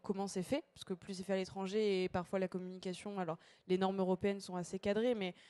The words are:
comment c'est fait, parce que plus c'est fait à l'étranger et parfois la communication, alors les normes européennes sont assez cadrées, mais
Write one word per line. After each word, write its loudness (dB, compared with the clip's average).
comment -2
c'est -2
fait, 0
parce -18
que -6
plus -8
c'est -8
fait -2
à 4
l'étranger 2
et 0
parfois 0
la 2
communication, -6
alors -2
les 4
normes 2
européennes 2
sont -8
assez -4
cadrées, 4
mais -2